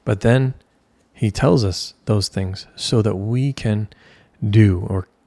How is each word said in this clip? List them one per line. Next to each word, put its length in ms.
but 160
then 320
he 160
tells 360
us 280
those 240
things 380
so 240
that 160
we 340
can 380
do 400
or, 200